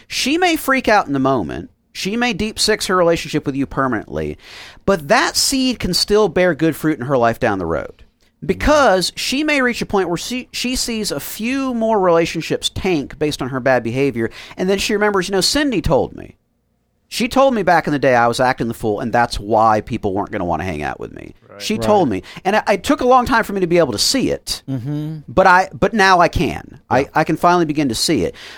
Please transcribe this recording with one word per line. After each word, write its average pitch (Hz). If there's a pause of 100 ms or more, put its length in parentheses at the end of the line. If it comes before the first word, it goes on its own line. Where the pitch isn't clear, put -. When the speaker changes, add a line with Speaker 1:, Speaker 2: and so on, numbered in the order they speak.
Speaker 1:
She 294
may 349
freak 262
out 208
in 143
the 139
moment. 101 (220)
She 202
may 240
deep 214
six -
her 190
relationship 165
with 135
you 135
permanently, 85 (480)
but 175
that 277
seed 262
can 180
still 208
bear 180
good 160
fruit 156
in 120
her 135
life 117
down 104
the 87
road. 76 (420)
Because 202
she 277
may 294
reach 247
a 175
point 190
where 170
she, 240
she 247
sees 220
a 143
few 262
more 226
relationships 165
tank 165
based 151
on 127
her 135
bad 127
behavior, 117 (260)
and 185
then 196
she 214
remembers, 202
"You 196
know, 190
Cindy 254
told 120
me. - (760)
She 233
told 262
me 202
back 165
in 151
the 147
day 131
I 120
was 117
acting 127
the 117
fool, 107
and 120
that's 120
why 110
people 104
weren't 98
gonna 98
wanna 82
hang 82
out 67
with 55
me. 50 (140)
Speaker 2:
Right. 101
Speaker 1:
She 208
Speaker 3:
Right. 220
Speaker 1:
told 196
me." 98 (220)
And 190
it, -
it 196
took 294
a 254
long 247
time 233
for -
me 196
to 180
be 170
able 151
to 101
see 226
it, -
Speaker 3:
Mm-hmm. 147 (100)
Speaker 1:
but 180
I, 185
but 180
now 190
I 165
can. 107
Speaker 3:
Yeah. - (100)
Speaker 1:
I, 135
I 156
can 160
finally 175
begin 147
to 110
see 135
it. - (220)